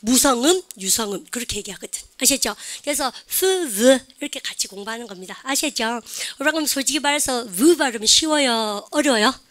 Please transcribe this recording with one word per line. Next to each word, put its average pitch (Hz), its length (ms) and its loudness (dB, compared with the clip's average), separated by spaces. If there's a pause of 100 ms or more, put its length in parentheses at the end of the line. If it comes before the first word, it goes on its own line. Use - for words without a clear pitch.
무성음, 262 600 2 (180)
유성음 190 520 -4
그렇게 233 260 -8
얘기하거든. 202 440 -12 (200)
아시겠죠? 254 340 0 (280)
그래서 285 280 -2 (160)
F, 370 420 0
V 240 300 6 (200)
이렇게 277 200 -8
같이 - 280 -8
공부하는 220 400 -10
겁니다. 190 360 -14
아시겠죠? 269 400 -2 (560)
여러분, 302 200 0
그럼 311 60 -2
솔직히 277 340 -2
말해서 277 460 0
V 240 320 4
발음이 240 280 -2
쉬워요? 233 840 2
어려워요? 269 420 4 (180)